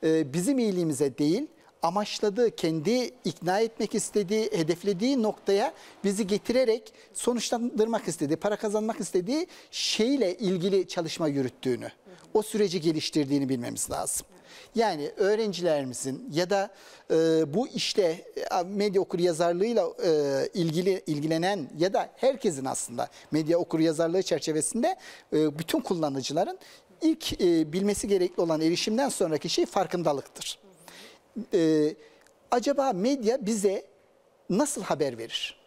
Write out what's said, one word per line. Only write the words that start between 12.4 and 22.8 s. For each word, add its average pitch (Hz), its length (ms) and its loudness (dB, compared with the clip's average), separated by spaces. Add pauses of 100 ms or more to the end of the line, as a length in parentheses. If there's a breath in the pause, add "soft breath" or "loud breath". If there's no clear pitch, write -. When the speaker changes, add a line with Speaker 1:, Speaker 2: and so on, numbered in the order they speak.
Speaker 1:
süreci 202 400 0
geliştirdiğini 143 680 0
bilmemiz 120 420 -4
lazım. - 380 -6
Speaker 2:
Evet. 180 60 -20 (400 loud breath)
Speaker 1:
Yani 175 420 0
öğrencilerimizin 175 1120 0
ya 170 180 0
da, 196 200 0 (420 loud breath)
e, 175 40 2 (380)
bu 226 140 0
işte, 185 580 -2 (260)
e, 180 120 0
medya 196 380 0
okuryazarlığıyla, 175 840 0 (160)
e, 143 500 2
ilgili, 180 540 0
ilgilenen 160 720 -2
ya 180 160 0
da 214 220 0
herkesin 202 500 0
aslında 123 440 -6 (220 loud breath)